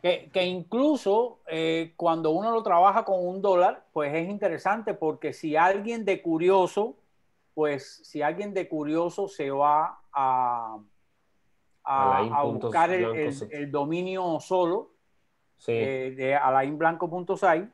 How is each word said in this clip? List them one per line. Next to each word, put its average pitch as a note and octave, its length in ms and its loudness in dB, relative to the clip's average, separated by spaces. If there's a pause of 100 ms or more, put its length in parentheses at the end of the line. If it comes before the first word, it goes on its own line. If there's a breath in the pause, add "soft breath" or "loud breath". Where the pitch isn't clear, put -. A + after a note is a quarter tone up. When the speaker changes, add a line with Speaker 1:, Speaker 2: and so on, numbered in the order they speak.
Speaker 1:
Que, F3 320 -2
que F#3 100 0
incluso, A3+ 1040 0
eh, E3 480 -2
cuando E3 360 0
uno G3+ 200 0
lo A3+ 120 0
trabaja G3 420 4
con F#3 180 0
un F3+ 180 -4
dólar, F#3+ 520 4
pues D3 180 -2
es E3 160 -2
interesante G3+ 680 -2
porque D3+ 380 -4
si D3+ 220 -6
alguien G3+ 480 2
de F#3+ 180 0
curioso, F#3 720 2 (580)
pues D3 500 -4
si D3 200 -8
alguien F#3 320 -4
de F3 120 -4
curioso D#3+ 600 -2
se C#3 240 -6
va D3 500 2 (100)
a, B2 680 -2
a, - 0 - (1040)
a C3+ 340 2
Speaker 2:
Alain A#2+ 240 0
punto A#2 260 -2
Speaker 1:
buscar E3 220 2
el, F#3 120 0
Speaker 2:
blanco D3+ 180 -2
Speaker 1:
el, D3 140 -2
Speaker 2:
set. C#3 200 -12
Speaker 1:
el D3 180 -8
dominio E3+ 680 -2
solo, F#3 520 0 (680)
Speaker 2:
Sí. - 140 -6
Speaker 1:
eh, C3 440 -2
de C3+ 200 0
alainblanco D3 760 0
punto F3+ 280 -4
site F#3 360 2